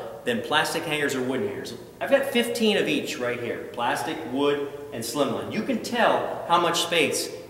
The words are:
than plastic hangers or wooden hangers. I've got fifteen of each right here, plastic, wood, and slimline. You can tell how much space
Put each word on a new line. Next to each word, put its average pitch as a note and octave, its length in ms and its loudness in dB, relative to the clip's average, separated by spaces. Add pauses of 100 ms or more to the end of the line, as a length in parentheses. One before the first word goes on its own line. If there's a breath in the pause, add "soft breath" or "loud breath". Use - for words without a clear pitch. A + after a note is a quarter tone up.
(260 loud breath)
than A#2 160 0
plastic D#3 420 0
hangers D3 320 0
or B2+ 80 0
wooden B2+ 240 0
hangers. - 260 -6 (280)
I've F#3 80 -2
got C4 160 4
fifteen A3+ 500 2
of D#3+ 140 2
each - 300 -2
right A#2+ 220 -2
here, G#2 300 -4
plastic, C#3+ 460 -2 (160)
wood, C#3+ 360 2 (240)
and A#2 100 -4
slimline. A2+ 480 0
You G#3+ 120 -2
can B3 180 -2
tell - 680 2
how F3 140 6
much D#3+ 220 2
space D3+ 440 2 (220)